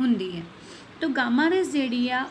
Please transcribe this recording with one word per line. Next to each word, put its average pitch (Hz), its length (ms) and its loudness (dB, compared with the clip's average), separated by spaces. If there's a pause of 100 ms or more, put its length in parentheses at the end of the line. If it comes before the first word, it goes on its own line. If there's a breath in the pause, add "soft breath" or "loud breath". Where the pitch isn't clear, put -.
ਹੁੰਦੀ 190 360 0
ਹੈ। 170 60 -8 (580 loud breath)
ਤੋ 330 80 -2
gamma 254 420 2
rays 359 200 2
ਜਿਹੜੀ 247 380 0
ਆ 254 220 -2